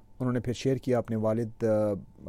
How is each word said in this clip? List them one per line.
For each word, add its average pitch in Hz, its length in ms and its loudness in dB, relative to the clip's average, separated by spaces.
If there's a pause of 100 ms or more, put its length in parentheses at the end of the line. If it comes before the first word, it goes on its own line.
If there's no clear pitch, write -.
(200)
उन्होंने 123 200 0
फिर 117 140 -2
शेयर 135 240 0
किया 123 200 0
अपने 113 180 -2
वालिद, 110 480 0
अ, 107 300 4 (340)